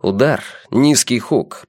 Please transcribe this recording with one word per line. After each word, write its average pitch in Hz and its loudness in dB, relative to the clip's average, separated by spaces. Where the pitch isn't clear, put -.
Удар, 113 0
низкий 131 2
хук, - -4